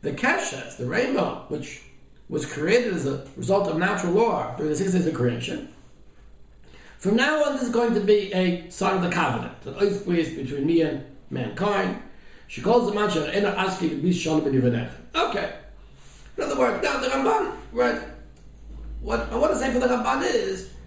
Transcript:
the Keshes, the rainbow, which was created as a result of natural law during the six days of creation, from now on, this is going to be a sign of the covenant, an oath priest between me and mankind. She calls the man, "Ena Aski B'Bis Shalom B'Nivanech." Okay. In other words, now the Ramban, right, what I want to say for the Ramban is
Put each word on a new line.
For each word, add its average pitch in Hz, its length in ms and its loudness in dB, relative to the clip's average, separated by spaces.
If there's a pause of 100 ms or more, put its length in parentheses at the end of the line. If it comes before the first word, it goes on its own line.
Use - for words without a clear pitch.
the 143 80 -2
Keshes, 214 640 -2
the 123 80 -4
rainbow, 240 600 0
which - 340 -8 (480)
was 151 160 -2
created 202 480 0
as 139 140 -2
a 135 180 -4 (100)
result - 320 0
of 160 120 -2
natural 180 340 0
law 151 420 2
during 151 160 -2
the 147 60 -2
six 185 140 0
days 180 160 2
of 147 80 0
creation, - 540 -2 (1300)
from 196 160 4
now 294 280 4
on, 285 100 2
this 254 100 -2
is 233 60 -2
going 233 260 2
to 202 40 2
be 196 340 4
a 185 360 0
sign 190 280 0
of 175 40 0
the 175 80 0
covenant, 123 440 -2 (120)
an - 140 -10
oath 202 260 2
priest 165 300 0
between 139 300 -4
me 165 160 4
and 139 240 -2 (260)
mankind. 185 680 -2 (460)
She - 140 -10
calls 226 260 6
the 202 80 -2
man, 208 140 2
"Ena 180 420 0
Aski 185 380 -2
B'Bis 147 240 0
Shalom 156 280 2
B'Nivanech." 123 480 2 (260)
Okay. 202 380 -2 (840)
In - 60 -2
other 277 140 -2
words, 233 260 2
now - 160 0
the 254 80 -2
Ramban, 262 440 2 (220)
right, 123 280 2 (1000)
what 226 180 -2 (120)
I 233 40 -4
want 294 180 4
to 254 60 0
say 240 120 0
for 233 60 2
the 247 100 4
Ramban 247 360 2
is 190 480 -2 (160)